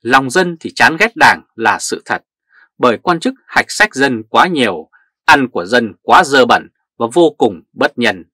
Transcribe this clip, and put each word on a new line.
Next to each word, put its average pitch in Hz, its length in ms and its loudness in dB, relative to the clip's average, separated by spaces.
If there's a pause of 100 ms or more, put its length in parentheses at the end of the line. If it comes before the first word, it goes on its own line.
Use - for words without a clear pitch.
Lòng 135 300 0
dân 175 300 0
thì - 140 -10
chán 127 260 0
ghét 226 160 -2
Đảng 120 260 2 (120)
là 110 240 -2
sự - 260 -8
thật, - 200 -8 (540)
bởi 123 200 2
quan 170 220 -2
chức 262 140 -4 (120)
hạch - 240 -4
sách - 240 -2
dân 131 280 -2
quá 120 240 0
nhiều, 117 420 -4 (360)
ăn 139 240 2
của 90 160 -6
dân 113 280 0 (100)
quá 143 220 4
dơ 131 220 2
bẩn 117 220 0 (300)
và 120 140 -4
vô 170 260 2
cùng 104 240 -2 (100)
bất - 260 -4
nhân. 104 360 -4